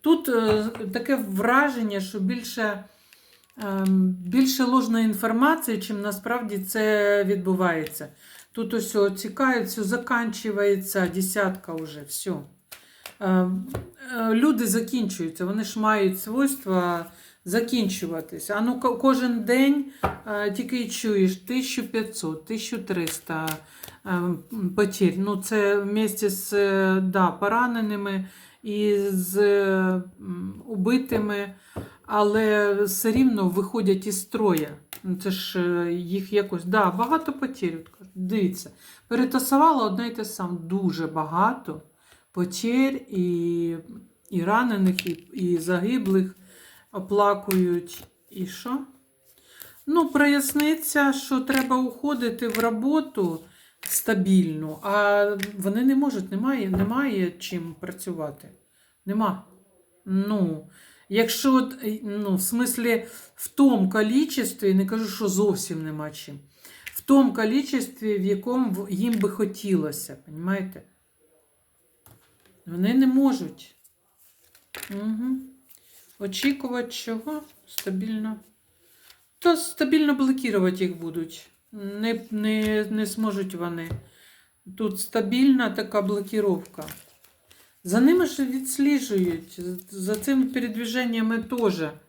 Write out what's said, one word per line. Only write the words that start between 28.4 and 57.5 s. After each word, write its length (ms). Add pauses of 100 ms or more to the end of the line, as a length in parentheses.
і 340 (120)
з, 280
е, 640 (200)
м, 440
убитими, 880 (520)
але 680 (100)
все 280
рівно 380
виходять 580
із 140
строя. 480 (340)
Ну, 120
це 160
ж, 280
е, 340
їх 400
якось, 320
да, 260
багато 420
потерь, 420
от 140
кажуть. 260
Дивіться, 540 (380)
перетасувала 760
одне 220
й 40
те 140
саме, 340
дуже 480
багато 720 (500)
потерь, 800
і, 680 (520)
і 140
ранених, 600
і, 60 (220)
і 240
загиблих 760 (560)
оплакують. 1120 (260)
І 180
що? 320 (1080)
Ну, 220
проясниться, 1040
що 260
треба 380
уходити 720
в 120
роботу 800 (420)
стабільну, 1040
а 420 (320)
вони 260
не 120
можуть, 360
немає, 380
немає 600
чим 480